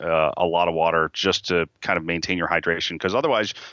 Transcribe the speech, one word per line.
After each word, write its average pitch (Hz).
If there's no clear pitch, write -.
uh, 80
a 90
lot 85
of 85
water 80
just -
to 85
kind 95
of 82
maintain 85
your 82
hydration, 85
'cause 95
otherwise 123